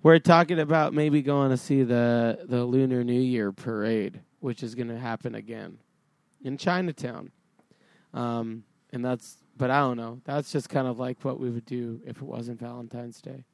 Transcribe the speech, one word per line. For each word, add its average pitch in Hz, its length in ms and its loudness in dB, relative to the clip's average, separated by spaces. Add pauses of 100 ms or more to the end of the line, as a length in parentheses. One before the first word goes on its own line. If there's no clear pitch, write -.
We're 165 160 10
talking 165 400 6
about 151 360 2
maybe 151 260 4
going 139 300 2
to 127 60 4
see 135 260 2
the, 120 680 2
the 123 160 0
Lunar 127 400 2
New 123 160 0
Year 117 320 0
parade, 107 680 -4 (200)
which 123 220 -6
is 117 120 -8
gonna 117 240 -8
happen 117 360 -8
again 107 440 -14 (640)
in 135 140 -6
Chinatown. 175 760 -4 (840)
Um, 117 500 -6 (280)
and 123 120 -6
that's, 127 320 -6 (220)
but 127 120 0
I 143 100 4
don't 127 180 0
know. 117 260 -12
That's 143 280 -6
just 139 180 -4
kind 135 160 0
of 120 120 -4
like 127 240 -6
what 127 160 -4
we 123 120 -4
would 117 160 -6
do 120 400 -8
if 123 120 -14
it - 40 -14
wasn't 120 380 -10
Valentine's 120 600 -12
Day. 131 340 -16